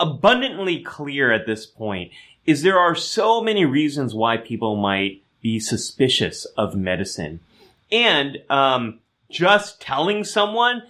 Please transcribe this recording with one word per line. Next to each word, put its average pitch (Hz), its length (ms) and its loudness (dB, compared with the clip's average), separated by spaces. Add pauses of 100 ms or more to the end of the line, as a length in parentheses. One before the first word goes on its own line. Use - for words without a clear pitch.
abundantly 185 800 0
clear 139 480 -2
at 110 160 2
this 110 200 -6
point 98 440 -8 (360)
is 143 160 2
there 185 160 4
are 175 160 4
so 220 480 0
many 214 220 2
reasons 139 500 0
why 113 240 0
people 110 380 -4
might 98 460 -2 (200)
be 113 180 -2
suspicious - 840 -2 (120)
of 104 180 -2
medicine. 92 680 -6 (520)
And, 165 460 2 (120)
um, 131 480 2 (320)
just 202 500 2
telling 196 440 -2
someone, 226 640 0